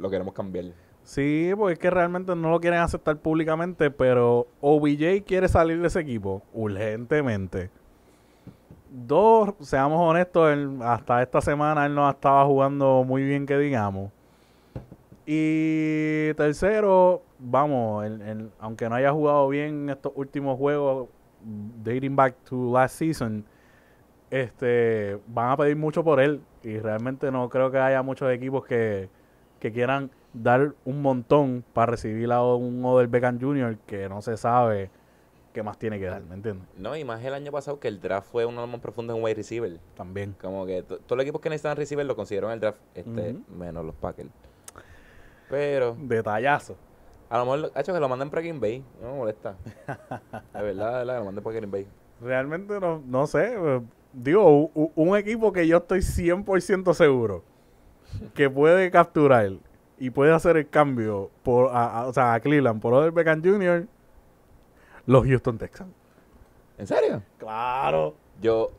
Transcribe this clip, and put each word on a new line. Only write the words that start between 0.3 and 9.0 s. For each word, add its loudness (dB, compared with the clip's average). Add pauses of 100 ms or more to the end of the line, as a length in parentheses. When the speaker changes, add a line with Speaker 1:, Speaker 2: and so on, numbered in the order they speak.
Speaker 1:
cambiar". -8 (360)
Speaker 2:
Sí, -2
porque 0
es -14
que -4
realmente -2
no -2
lo 2
quieren 0
aceptar -2
públicamente, -2
pero 2 (140)
O 4
B 2
J 0
quiere 2
salir 4
de 2
ese -2
equipo -4 (100)
urgentemente. -2 (1200)
Dos, 4